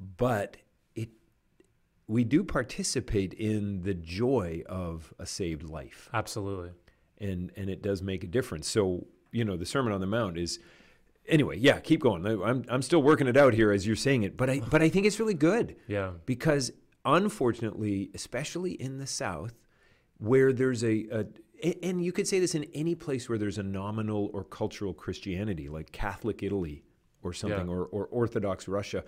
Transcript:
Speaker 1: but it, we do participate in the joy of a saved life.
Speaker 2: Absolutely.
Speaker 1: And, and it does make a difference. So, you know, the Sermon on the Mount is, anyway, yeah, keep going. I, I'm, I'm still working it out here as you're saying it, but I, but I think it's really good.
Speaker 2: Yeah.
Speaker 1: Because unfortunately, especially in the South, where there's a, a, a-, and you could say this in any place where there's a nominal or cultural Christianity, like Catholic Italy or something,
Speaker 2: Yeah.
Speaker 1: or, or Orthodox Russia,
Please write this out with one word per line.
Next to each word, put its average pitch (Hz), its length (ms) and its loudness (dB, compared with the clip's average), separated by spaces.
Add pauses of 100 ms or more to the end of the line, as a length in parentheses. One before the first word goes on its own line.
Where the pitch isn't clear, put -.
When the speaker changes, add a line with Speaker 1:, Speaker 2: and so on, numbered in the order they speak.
(160)
Speaker 1:
but 113 400 0 (400)
it, 113 140 -6 (1000)
we 117 160 2
do 143 180 4
participate 120 920 -2
in 104 480 -2
the 98 120 -2
joy 87 720 -2
of 85 500 -8
a 87 80 -10
saved 82 360 -4
life. 78 500 -14
Speaker 2:
Absolutely. 98 580 -6 (480)
Speaker 1:
And, 92 380 -6
and 98 140 -6
it 90 120 -8
does 101 200 -2
make 95 220 -4
a - 20 -8
difference. 85 420 -2
So, 92 380 2 (240)
you 117 140 0
know, 98 120 -2
the 87 100 -4
Sermon 127 260 0
on 98 80 0
the 95 80 -2
Mount 98 300 -2
is, 87 200 -4 (720)
anyway, 117 300 4
yeah, 120 200 6
keep 160 220 4
going. 95 260 2
I, 110 60 2 (160)
I'm, 127 200 0
I'm 127 140 0
still 160 200 4
working 139 260 6
it 117 80 4
out 135 180 8
here 110 160 8
as 101 160 4
you're 110 80 2
saying 135 300 2
it, 92 120 -4
but 127 140 0
I, 139 80 0
but 156 240 4
I 160 60 8
think 190 180 4
it's 208 140 2
really 220 140 2
good. 170 420 2 (100)
Speaker 2:
Yeah. 98 260 -2 (140)
Speaker 1:
Because 131 460 0 (320)
unfortunately, 120 1120 0
especially 160 580 -6
in 135 260 -8
the 139 80 -8
South, 104 460 -6 (640)
where 131 340 6
there's 123 300 0
a, 110 280 0
a, 110 160 -2 (360)
a-, - 220 -2
and 180 200 -2
you 180 80 -2
could 196 140 0
say 196 140 0
this 170 140 0
in 151 100 -2 (100)
any 160 200 0
place 135 340 -6
where 113 100 0
there's 104 200 -2
a 104 40 -4
nominal 104 680 -2
or 98 120 -6
cultural 101 500 -4
Christianity, 90 720 -6
like 76 240 -10
Catholic 101 500 -4
Italy 92 400 -2 (400)
or 90 120 -6
something, 101 340 -2
Speaker 2:
Yeah. 87 60 -4
Speaker 1:
or, 90 120 -2
or 101 200 -4
Orthodox 110 600 0
Russia, 98 420 -4